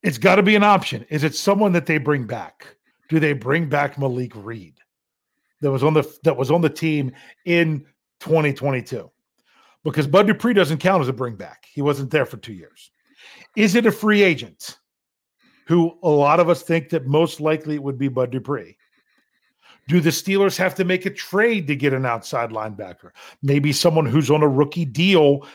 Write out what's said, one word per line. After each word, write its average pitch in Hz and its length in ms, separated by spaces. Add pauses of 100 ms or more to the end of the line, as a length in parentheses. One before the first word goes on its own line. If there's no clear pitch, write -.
It's 143 160
gotta 185 260
be 208 140
an 202 80
option. 190 440
Is 147 140
it 151 100
someone 202 400
that 170 120
they 160 120
bring 135 280
back? - 500 (320)
Do 160 140
they 151 100
bring 139 380
back 143 280
Malik 127 380
Reed 101 400 (880)
that 143 100
was 131 120
on 156 100
the, 156 100 (200)
that 151 120
was 127 160
on 170 80
the 160 100
team 147 440 (320)
in 165 400 (340)
twenty 151 320
twenty-two? 131 580 (760)
Because 147 240
Bud 190 200
Dupree 220 260
doesn't 160 240
count 185 240
as 127 80
a 131 40
bring 120 220
back. - 340
He 143 120
wasn't 139 280
there 143 160
for - 120
two 107 160
years. - 380 (680)
Is 208 180
it 233 100
a 214 60
free 208 320
agent 139 560 (880)
who 170 360
a 170 60
lot 147 300
of 170 80
us 165 160
think 165 240
that 151 180
most 156 360
likely 156 340
it 143 80
would 139 140
be 135 100
Bud 127 240
Dupree? 127 460 (1120)
Do 175 100
the 160 100
Steelers 196 480
have 185 180
to 190 100
make 185 200
a 190 40
trade 202 580
to 143 80
get 139 160
an 131 140
outside 117 460
linebacker? 104 600 (300)
Maybe 143 320
someone 156 320
who's 131 260
on 151 100
a 151 60
rookie 143 380
deal 143 680